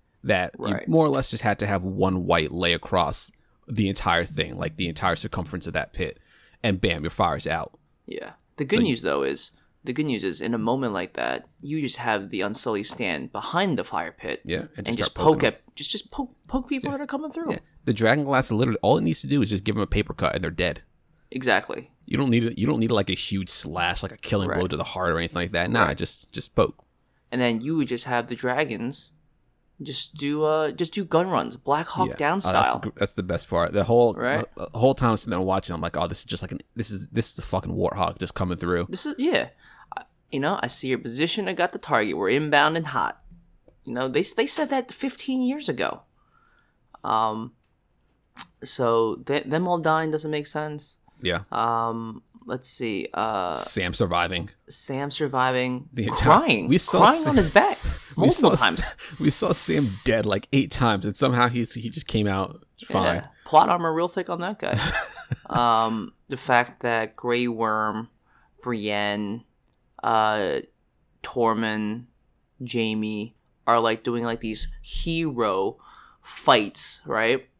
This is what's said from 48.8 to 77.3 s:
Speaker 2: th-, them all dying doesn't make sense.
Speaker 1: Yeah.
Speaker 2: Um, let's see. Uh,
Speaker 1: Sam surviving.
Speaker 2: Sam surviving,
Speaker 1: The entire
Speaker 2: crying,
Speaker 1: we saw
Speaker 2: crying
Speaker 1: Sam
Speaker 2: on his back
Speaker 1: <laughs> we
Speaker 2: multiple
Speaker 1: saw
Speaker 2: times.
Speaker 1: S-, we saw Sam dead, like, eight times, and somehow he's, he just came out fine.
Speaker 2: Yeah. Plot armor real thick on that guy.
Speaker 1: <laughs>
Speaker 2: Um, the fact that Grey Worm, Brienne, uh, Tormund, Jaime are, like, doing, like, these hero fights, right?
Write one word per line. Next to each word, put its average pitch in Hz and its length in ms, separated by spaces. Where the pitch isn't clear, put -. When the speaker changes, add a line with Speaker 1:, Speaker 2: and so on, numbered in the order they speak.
Speaker 2:
th-, 139 200
them 160 220
all 175 120
dying 160 320
doesn't 156 200
make 147 160
sense. 151 500
Speaker 1:
Yeah. 87 300
Speaker 2:
Um, 113 720
let's 123 240
see. 110 440
Uh, 95 420
Speaker 1:
Sam 87 380
surviving. 87 560
Speaker 2:
Sam 139 420
surviving, 127 800
Speaker 1:
The 117 120
entire 143 340
Speaker 2:
crying, 131 280
Speaker 1:
we 143 100
saw - 220
Speaker 2:
crying 269 220
Speaker 1:
Sam 311 100
Speaker 2:
on 277 60
his 170 120
back 359 300
Speaker 1:
<laughs> - 180
we 160 120
Speaker 2:
multiple 277 280
Speaker 1:
saw 117 100
Speaker 2:
times. 87 160
Speaker 1:
S-, - 140
we 147 120
saw 190 220
Sam 151 360
dead, 110 200
like, 104 280
eight 135 180
times, 107 340
and 104 100
somehow 123 340
he's, 120 240
he 113 160
just - 180
came 107 200
out 95 360
fine. - 300
Speaker 2:
Yeah. - 120
Plot - 240
armor 170 240
real 170 140
thick 175 220
on 175 120
that 196 180
guy. - 200
Speaker 1:
<laughs> - 40
Speaker 2:
Um, 113 640
the 135 80
fact 123 460
that 113 340
Grey 123 320
Worm, 110 580
Brienne, 104 800
uh, 107 580
Tormund, 110 840
Jaime 110 720
are, 117 160
like, 113 220
doing, 120 200
like, 117 160
these 110 300
hero 117 960
fights, - 840
right? 113 400